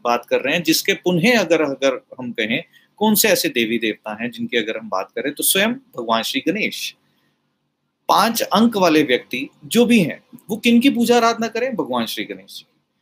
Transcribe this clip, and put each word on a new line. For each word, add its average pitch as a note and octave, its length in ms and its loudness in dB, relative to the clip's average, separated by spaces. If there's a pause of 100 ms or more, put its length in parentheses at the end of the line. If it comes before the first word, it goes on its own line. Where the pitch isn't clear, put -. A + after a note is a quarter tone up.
बात A#2+ 260 0
कर B2 100 2
रहे C#3 140 -2
हैं, F3 80 -2
जिसके D#3+ 320 0
पुनः F3+ 460 2
अगर, D#3+ 220 2
अगर C3+ 420 -2 (140)
हम B2 140 -8
कहें A2+ 300 -2 (340)
कौन G#3+ 180 2
से G#3+ 140 2
ऐसे F3+ 200 2
देवी A#2 300 0
देवता G#2+ 440 -6
हैं A#2+ 80 -4
जिनकी A#2 260 -6
अगर A2 220 -4
हम A2 100 -14
बात F#2+ 220 -6
करें C3+ 240 -6
तो - 80 -8
स्वयं G#3 300 0
भगवान A2+ 500 -4
श्री C3 260 -6
गणेश। F3 460 -6 (1120)
पांच G3+ 340 2
अंक A3 340 2
वाले D#3+ 260 4
व्यक्ति B2 460 -2 (160)
जो G#3+ 220 2
भी A#3 140 4
हैं C#3 240 -2 (260)
वो A3 60 -4
किन A#3+ 240 4
की C#4 100 4
पूजा A#3+ 260 2
आराधना A3+ 320 0
करें? A#3 280 -4
भगवान B2 300 -4
श्री G#2+ 180 -8
गणेश F#2+ 340 -14
जी। - 60 -20 (380)